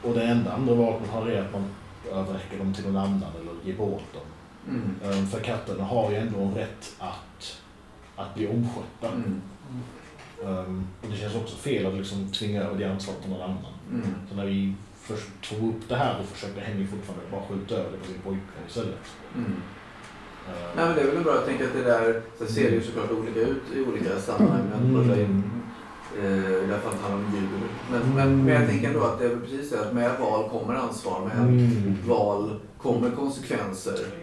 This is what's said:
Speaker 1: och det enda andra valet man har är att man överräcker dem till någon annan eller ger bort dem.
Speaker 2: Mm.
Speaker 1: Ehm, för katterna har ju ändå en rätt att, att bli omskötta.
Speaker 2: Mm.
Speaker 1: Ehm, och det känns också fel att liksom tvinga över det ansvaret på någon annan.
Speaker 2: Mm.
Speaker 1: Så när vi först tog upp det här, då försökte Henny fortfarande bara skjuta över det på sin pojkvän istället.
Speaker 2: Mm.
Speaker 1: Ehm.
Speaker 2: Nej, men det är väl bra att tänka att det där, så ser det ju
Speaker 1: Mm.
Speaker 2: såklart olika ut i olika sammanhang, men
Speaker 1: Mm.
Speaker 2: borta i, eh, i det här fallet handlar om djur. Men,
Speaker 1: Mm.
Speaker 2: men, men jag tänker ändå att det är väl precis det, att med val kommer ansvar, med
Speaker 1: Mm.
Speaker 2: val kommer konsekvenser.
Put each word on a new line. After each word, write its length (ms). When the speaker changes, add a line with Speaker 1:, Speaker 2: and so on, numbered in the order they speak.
Speaker 1:
och 100
det 100
enda 300
andra 200
valet 260
man 100
har 60
är 120
att 120
man 100
överräcker 440
dem 160
till 120
någon 120
annan 260
eller 100
ger 60
bort 360
dem. 100
Speaker 2:
Mm. 260
Speaker 1:
Ehm, 100
för 120
katterna 440
har 280
ju 60
ändå 220
en 160
rätt 440
att, 580
att 200
bli 120
omskötta. 680
Speaker 2:
Mm. 260
Speaker 1:
Ehm, 420
och 80
det 60
känns 180
också 200
fel 300
att 80
liksom 380
tvinga 320
över 160
det 120
ansvaret 320
på 60
någon 120
annan. 320
Speaker 2:
Mm. 140
Speaker 1:
Så 60
när 100
vi 280
först 260
tog 200
upp 200
det 60
här, 240
då 60
försökte 360
Henny 260
fortfarande 440
bara 100
skjuta 340
över 160
det 60
på 80
sin 180
pojkvän 440
istället. 380
Speaker 2:
Mm. 100
Speaker 1:
Ehm. 280
Speaker 2:
Nej, 100
men 100
det 60
är 140
väl 80
bra 100
att 120
tänka 180
att 100
det 100
där, 380
så 60
ser 180
det 60
ju 120
Speaker 1:
Mm. 40
Speaker 2:
såklart 260
olika 280
ut 240
i 60
olika 380
sammanhang, 420
men 80
Speaker 1:
Mm. 40
Speaker 2:
borta 120
i, 40
eh, 400
i 40
det 60
här 60
fallet 220
handlar 260
om 80
djur. 320
Men, 100
Speaker 1:
Mm. 140
Speaker 2:
men, 300
men 160
jag 80
tänker 180
ändå 160
att 160
det 60
är 40
väl 120
precis 280
det, 120
att 120
med 260
val 300
kommer 240
ansvar, 520
med 120
Speaker 1:
Mm. 600
Speaker 2:
val 520
kommer 300
konsekvenser. 880